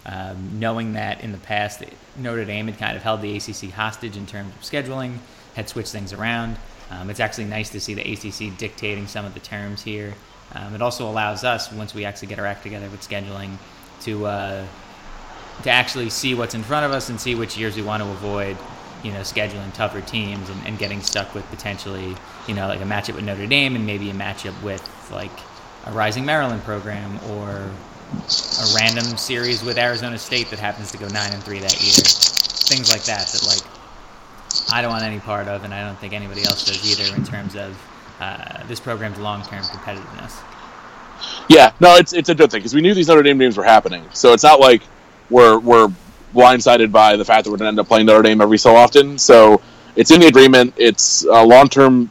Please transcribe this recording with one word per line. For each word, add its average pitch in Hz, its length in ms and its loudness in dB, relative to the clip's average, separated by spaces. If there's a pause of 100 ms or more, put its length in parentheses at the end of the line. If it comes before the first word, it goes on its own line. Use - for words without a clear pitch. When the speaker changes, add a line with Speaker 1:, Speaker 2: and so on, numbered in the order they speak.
Speaker 1:
um, 95 540 -16
knowing 113 360 -8
that 107 280 -12
in 110 80 -14
the 101 80 -16
past 104 460 -10 (320)
Notre 117 280 -10
Dame 104 220 -12
had 104 100 -14
kind 110 200 -10
of - 60 -16
held 110 200 -8
the 104 140 -12
A - 20 -12
C 104 140 -16
C 98 160 -16
hostage 107 480 -14
in 101 100 -16
terms 98 260 -18
of - 100 -20
scheduling, 131 560 -14 (360)
had 110 140 -14
switched 110 240 -14
things 101 200 -16
around. 113 440 -10 (340)
Um, 92 180 -16
it's 104 120 -14
actually 110 240 -8
nice 107 260 -12
to 101 100 -16
see 104 140 -14
the 104 120 -14
A 110 100 -12
C 104 160 -16
C 107 180 -14
dictating 101 560 -14
some 104 180 -16
of 95 80 -16
the - 80 -20
terms 101 400 -16
here. 104 320 -16 (420)
Um, 101 200 -16
it 104 80 -10
also 120 260 -8
allows 107 340 -8
us, 120 300 -8
once 107 220 -16
we 104 100 -12
actually 101 240 -16
get 98 100 -16
our 101 80 -10
act 101 160 -12
together 101 280 -18
with 101 100 -20
scheduling, 98 560 -16 (460)
to, 104 240 -10
uh, 98 400 -10 (960)
to 123 80 -6
actually 123 400 -4
see 127 240 -6
what's 117 200 -8
in 110 80 -10
front 147 220 -6
of 139 80 -6
us 131 160 -10
and 113 100 -12
see 123 160 -8
which 113 220 -10
years 107 180 -8
we 110 80 -12
want 104 200 -8
to 101 80 -10
avoid, 101 460 -10 (460)
you 110 80 -14
know, 98 100 -14
scheduling 101 520 -10
tougher 104 300 -10
teams 101 480 -12
and, 95 160 -16
and 104 120 -12
getting 101 220 -12
stuck 98 340 -10
with 101 120 -14
potentially, 95 680 -14 (320)
you 110 80 -10
know, 98 140 -8
like, 98 120 -8
a 98 40 -12
matchup 101 300 -10
with 104 100 -12
Notre 101 220 -12
Dame 135 280 -2
and 110 100 -6
maybe 101 260 -8
a 98 40 -12
matchup 98 480 -12
with, 98 240 -12 (240)
like, 95 220 -14 (540)
a 110 60 -14
Rising 110 320 -6
Maryland 135 380 -6
program 104 560 -12 (120)
or 104 180 -12
a - 1160 -10 (100)
random 117 400 -2
series 120 480 -8
with 120 140 -6
Arizona 120 400 -6
State 123 320 -8
that 104 80 -14
happens 104 340 -12
to 98 60 -18
go 101 100 -12
nine 104 240 -8
and 98 100 -12
three 101 160 -14
that 95 240 -4
year. - 220 0 (640)
Things 131 240 -2
like 107 120 -4
that, 101 240 -8
that, - 180 -6
like, - 1300 -10
I 120 100 -2
don't 117 100 -8
want 110 100 -8
any 107 160 -10
part 101 300 -12
of, 101 160 -12
and 101 100 -14
I 101 100 -12
don't 101 140 -16
think 98 140 -16
anybody 101 300 -12
else 101 220 -6
does - 360 -6
either 101 160 -8
in - 80 -6
terms 101 320 -12
of, 98 200 -14 (440)
uh, - 480 -14
this 117 100 -14
program's 107 400 -12
long-term 104 460 -12
competitiveness. - 760 -16 (1080)
Speaker 2:
Yeah, 143 320 8
no, 175 160 10
it's, 175 160 4
it's 170 160 -2
a 170 60 0
good 147 160 4
thing, 107 120 -6
'cause 113 100 -10
we 147 80 2
knew 190 140 2
these 170 140 0
Notre 151 160 6
Dame 143 140 4
games 123 180 2
were 98 80 -4
happening. 92 480 4
So 123 200 4
it's 117 120 2
not 151 160 8
like 127 220 6 (480)
we're, 117 280 8
we're 117 300 6 (440)
blindsided 120 600 6
by 107 240 6
the 104 80 -4
fact 110 200 2
that 104 60 -8
we're 104 60 -6
gonna 107 120 -4
end 107 120 0
up 95 80 -4
playing 110 180 4
Notre 110 160 8
Dame 107 180 4
every 104 180 4
so 117 180 8
often. 139 420 6
So 110 420 8 (360)
it's 113 160 4
in 170 80 8
the 160 80 10
agreement. 131 480 8
It's - 480 0
a 113 200 6
long-term 127 680 8